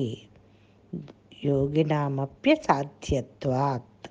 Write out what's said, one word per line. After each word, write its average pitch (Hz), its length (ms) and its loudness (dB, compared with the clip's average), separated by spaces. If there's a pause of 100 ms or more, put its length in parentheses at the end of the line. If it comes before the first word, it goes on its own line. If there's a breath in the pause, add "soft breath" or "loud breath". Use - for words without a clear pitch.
(1400 soft breath)
యోగినామప్య 143 1120 2
సాధ్యత్వాత్ 139 1600 -2